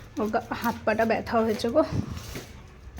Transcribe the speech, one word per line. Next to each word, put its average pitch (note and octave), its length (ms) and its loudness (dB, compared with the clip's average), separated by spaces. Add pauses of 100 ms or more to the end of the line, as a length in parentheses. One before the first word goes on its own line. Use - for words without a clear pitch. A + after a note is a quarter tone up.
(180)
ওর G#3+ 120 0
গা-, A#3 240 -2
হাত A#3 200 0 (100)
পাটা A3 200 4
ব্যথা A3+ 360 2
হয়েছে A3+ 280 2
গো। D4 140 6 (1160)